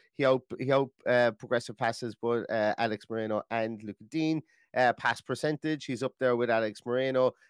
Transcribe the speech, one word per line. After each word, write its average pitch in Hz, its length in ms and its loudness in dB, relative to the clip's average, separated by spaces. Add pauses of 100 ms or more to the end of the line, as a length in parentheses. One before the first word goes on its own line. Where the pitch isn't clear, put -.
(160)
He 143 80 -2
out, 131 200 4 (140)
he 131 140 -2
out, 135 200 2 (140)
uh, 123 260 4
progressive 117 460 -4
passes, 117 380 -4
but, 117 340 -2
uh, 107 280 2
Alex 107 320 -2
Moreno 110 420 -4
and 113 320 -4
Luca 107 220 -12
Dean. 156 360 -2 (320)
Uh, 123 200 4
pass - 260 -2
percentage, 151 640 -4
he's 127 180 -4
up 131 160 -4
there 123 160 2
with 120 140 0
Alex 110 360 -2
Moreno. 127 480 2 (160)